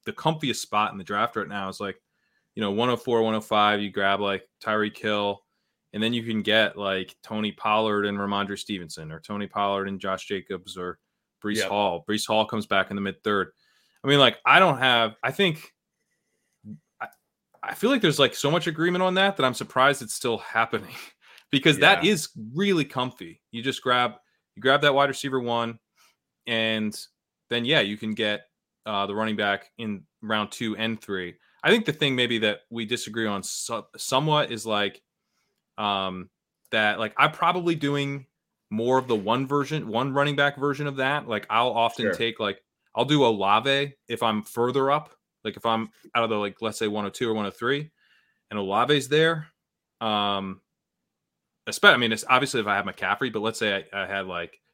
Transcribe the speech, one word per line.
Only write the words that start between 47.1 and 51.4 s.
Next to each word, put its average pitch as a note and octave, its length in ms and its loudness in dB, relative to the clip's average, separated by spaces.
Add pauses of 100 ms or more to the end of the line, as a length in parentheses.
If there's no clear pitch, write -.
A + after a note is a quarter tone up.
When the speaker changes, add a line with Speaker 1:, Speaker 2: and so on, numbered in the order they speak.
Speaker 1:
two A#2 200 -4
or A2 40 0
one G#2+ 120 -2
oh G2 40 -6
three, C#3 400 -4 (600)
and G#2+ 80 -6
Olave's B2 500 0
there. D#3 400 2 (520)
Um, G2+ 600 -4 (1080)